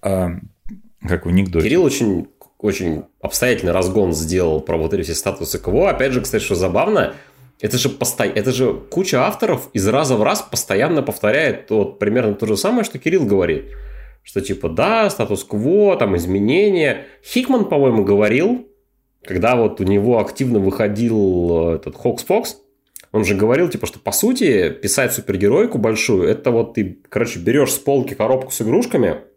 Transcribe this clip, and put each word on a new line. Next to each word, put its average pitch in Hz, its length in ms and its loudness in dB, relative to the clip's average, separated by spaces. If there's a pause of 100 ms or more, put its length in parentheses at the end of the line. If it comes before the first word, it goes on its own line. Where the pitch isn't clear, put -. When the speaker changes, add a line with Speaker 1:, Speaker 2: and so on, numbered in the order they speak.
Speaker 1:
А, 92 300 -2 (760)
как 85 180 -2
в 87 40 -4
анекдоте. 90 380 2
Speaker 2:
Кирилл 165 160 4
очень, 110 460 0 (280)
очень 90 460 -2 (180)
обстоятельный 98 520 -2
разгон 92 400 2
сделал 80 480 0
про 85 160 -2
вот 80 180 -2
эти 92 80 -2
все 80 100 -6
статусы 87 460 -6
кво. 143 300 0
Опять 131 240 0
же, 123 80 0
кстати, 104 220 -2
что 101 120 -2
забавно, 110 580 0 (480)
это 117 160 -2
же 135 120 0
посто-, - 340 -4
это 104 280 -2
же 120 220 0
куча 160 540 -2
авторов 202 460 -2
из 95 140 0
раза 131 280 2
в 107 80 2
раз 190 180 0
постоянно 131 640 -2
повторяет 117 680 -2
вот 104 300 0
примерно 107 340 0
то 104 140 -4
же 107 100 0
самое, 220 280 0
что - 120 -12
Кирилл 160 280 0
говорит. 90 400 0 (580)
Что - 180 -4
типа, 95 280 -6
да, 196 420 0
статус-кво, 135 840 0
там 101 180 0
изменения. 131 880 2 (180)
Хикман, 247 420 0
по-моему, 131 380 2
говорил, 110 640 2 (600)
когда 98 280 2
вот 110 260 0
у - 20 0
него 101 360 2
активно 117 400 0
выходил, 98 1120 0
э, 82 60 0
этот - 180 -12
Хокс - 300 -4
Фокс, 220 320 -2 (540)
он 107 140 0
же 95 80 0
говорил, 123 360 2
типа, - 180 -8
что, - 100 -12
по - 140 -8
сути, 147 580 2
писать 120 440 -2
супергеройку 113 640 0
большую — 107 500 2
это 110 220 0
вот 117 240 0
ты, 95 240 -4 (100)
короче, 113 300 -4
берёшь 123 320 2
с - 80 -4
полки 139 340 0
коробку 127 380 0
с - 100 -6
игрушками 123 540 2 (220)